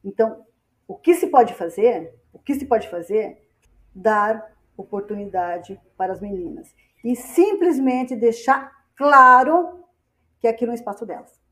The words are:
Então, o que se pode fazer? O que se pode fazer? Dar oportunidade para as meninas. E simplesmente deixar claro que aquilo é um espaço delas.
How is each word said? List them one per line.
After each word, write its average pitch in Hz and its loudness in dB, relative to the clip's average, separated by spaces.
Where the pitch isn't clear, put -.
Então, 220 -4
o 185 -16
que 339 2
se - -2
pode 240 4
fazer? 208 -2
O - -20
que - -6
se - -8
pode 220 -2
fazer? 190 -6
Dar 214 -2
oportunidade 196 -8
para 185 -4
as - -10
meninas. 180 -12
E 240 -4
simplesmente 269 0
deixar 233 -2
claro 277 6
que 233 -2
aquilo 226 -2
é - -6
um - -6
espaço 214 -12
delas. - -18